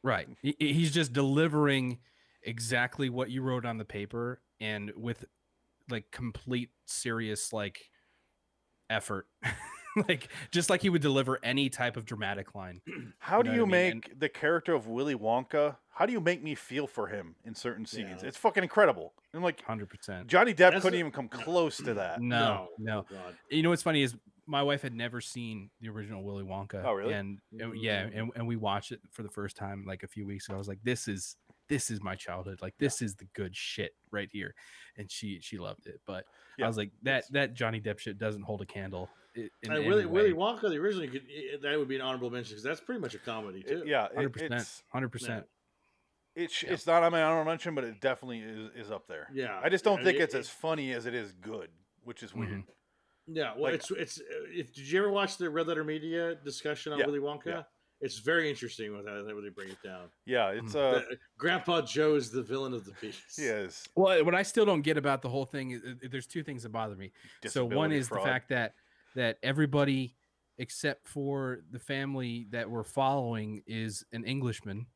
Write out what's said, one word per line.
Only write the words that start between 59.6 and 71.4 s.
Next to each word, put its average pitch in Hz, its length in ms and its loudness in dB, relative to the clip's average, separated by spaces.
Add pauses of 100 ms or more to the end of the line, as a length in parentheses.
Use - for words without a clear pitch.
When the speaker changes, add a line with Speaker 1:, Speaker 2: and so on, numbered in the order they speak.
Speaker 3:
it 95 120 -16
down. 92 280 -14 (160)
Speaker 2:
Yeah, 120 240 2
it's, 110 240 -4
Speaker 1:
Mm. - 20 -6
Speaker 2:
uh, 131 240 4
Speaker 3:
The, 123 180 -6 (200)
Grandpa 170 460 2
Joe's 147 480 2
the 123 120 -2
villain 127 300 -4
of 110 100 -6
the 98 80 -16
piece. 104 300 -12 (160)
Speaker 2:
He 151 80 -6
is. 104 500 -2
Speaker 1:
Well, 180 300 6
what 175 100 4
I 196 80 4
still 208 220 4
don't 180 160 6
get 151 160 2
about 139 240 2
the 127 80 -4
whole 131 160 0
thing 131 260 -6
is, 120 140 -6
uh, 127 80 -8 (180)
there's 131 160 -8
two 160 160 -6
things 127 200 -8
that 110 100 -10
bother 110 240 -4
me. 95 160 -12 (320)
So 123 180 0
one 147 280 4
Speaker 2:
Disability 151 60 2
Speaker 1:
is 127 120 0
Speaker 2:
fraud. 104 120 0
Speaker 1:
the 98 40 0
fact 127 240 0
that, 120 240 0 (420)
that 120 260 2
everybody 139 760 2 (400)
except - 500 -4
for 139 540 -4 (100)